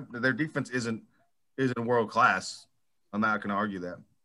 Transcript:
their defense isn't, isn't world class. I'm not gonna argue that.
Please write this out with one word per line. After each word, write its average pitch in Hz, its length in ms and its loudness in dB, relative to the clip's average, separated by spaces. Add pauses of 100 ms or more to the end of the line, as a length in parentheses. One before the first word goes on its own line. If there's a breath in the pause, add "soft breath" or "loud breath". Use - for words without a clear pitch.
(200)
their 127 140 2
defense 143 360 -4
isn't, 117 340 -4 (540)
isn't 123 280 0
world 113 240 2
class. 104 560 2 (460)
I'm 104 100 0
not 107 200 2
gonna 104 140 -4
argue 101 240 0
that. 87 180 -8 (280)